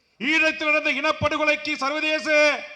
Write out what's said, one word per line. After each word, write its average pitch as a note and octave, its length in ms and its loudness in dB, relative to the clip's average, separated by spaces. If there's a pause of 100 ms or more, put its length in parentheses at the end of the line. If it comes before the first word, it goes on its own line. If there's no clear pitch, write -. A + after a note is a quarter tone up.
(320)
ஈழத்தில் D#4 380 0
நடந்த D4+ 300 2
இனப்படுகொலைக்கு D4+ 720 0 (120)
சர்வதேச D4+ 440 -2 (480)